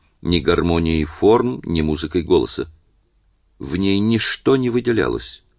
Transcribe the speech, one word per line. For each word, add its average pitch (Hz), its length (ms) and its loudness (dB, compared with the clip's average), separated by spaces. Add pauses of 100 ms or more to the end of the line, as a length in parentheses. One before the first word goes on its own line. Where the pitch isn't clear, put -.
(240)
ни 87 180 0
гармонией 82 640 0
форм, 120 600 2
ни 82 180 -2
музыкой 78 400 -2
голоса. 76 460 0 (920)
В 67 180 -6
ней 98 220 2
ничто 113 580 0
не 123 140 -2
выделялось. 107 760 -2 (140)